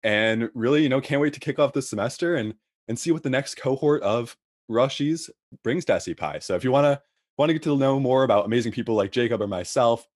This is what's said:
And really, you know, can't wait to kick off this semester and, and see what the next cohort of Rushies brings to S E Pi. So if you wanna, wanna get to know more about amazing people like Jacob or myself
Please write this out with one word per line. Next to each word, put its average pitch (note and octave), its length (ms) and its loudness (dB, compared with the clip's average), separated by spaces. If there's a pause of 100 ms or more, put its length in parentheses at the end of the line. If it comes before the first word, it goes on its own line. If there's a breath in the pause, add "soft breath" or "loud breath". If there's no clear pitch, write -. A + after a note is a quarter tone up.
And A2 500 0
really, C3+ 300 2
you C#3 60 2
know, C3 120 2
can't C#3+ 180 -2
wait D3 140 0
to - 60 -16
kick - 180 -6
off C#3+ 160 2
this C3+ 160 -4
semester B2+ 460 -2
and, A2 180 -4 (340)
and A#2 100 -6
see E3+ 140 -2
what D#3+ 120 0
the C#3 80 -4
next C3 240 -4
cohort D3 480 0
of A#2 340 -2 (320)
Rushies C3+ 640 -2 (320)
brings D3+ 220 -2
to - 80 2
S F2+ 140 -2
E E2+ 60 -8
Pi. D2+ 240 -8
So - 160 -6
if F2+ 100 -2
you B2+ 80 0
wanna, C#3 300 2 (380)
wanna D#3 140 2
get D#3 100 -2
to D3 120 0
know C3+ 240 2
more C3 240 4
about G#2 220 4
amazing A2+ 260 0
people A#2 220 -4
like G2 180 0
Jacob A#2 300 0
or G#2 60 -2
myself A2+ 680 0